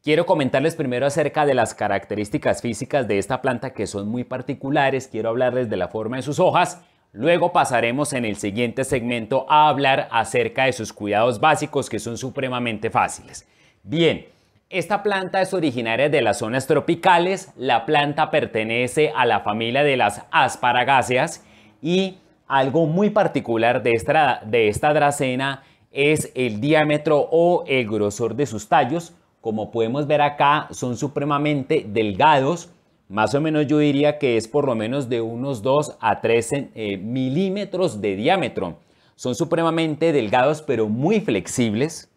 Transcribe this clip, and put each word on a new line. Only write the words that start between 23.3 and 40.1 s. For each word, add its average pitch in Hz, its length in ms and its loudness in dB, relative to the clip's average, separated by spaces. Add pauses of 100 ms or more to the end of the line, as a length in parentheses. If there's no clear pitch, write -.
de 120 100 2
esta, 135 540 2
de 110 220 2
esta 147 260 0
dracena 139 680 0 (260)
es 147 460 0
el 117 240 -2
diámetro 151 720 2
o 170 340 2
el 131 220 0
grosor 107 480 -2
de 139 100 0
sus 107 220 -10
tallos. 160 440 0 (280)
Como 107 300 -6
podemos 120 380 -2
ver 147 120 2
acá, 147 520 2
son 123 240 -6
supremamente 147 920 -2
delgados. 131 840 2 (360)
Más 107 280 0
o 143 40 2
menos 151 280 0
yo 151 100 2
diría 147 400 2
que 123 180 2
es 110 120 0
por 143 180 0
lo 127 80 0
menos 117 340 -2
de 117 120 -2
unos 117 420 -6
dos 139 380 0
a 104 200 0
tres 113 320 2
cen-, 139 220 -4
eh, 104 220 -4
milímetros 139 1040 -2
de 98 160 -2
diámetro. 110 640 -2 (340)
Son 123 220 -4
supremamente 165 760 0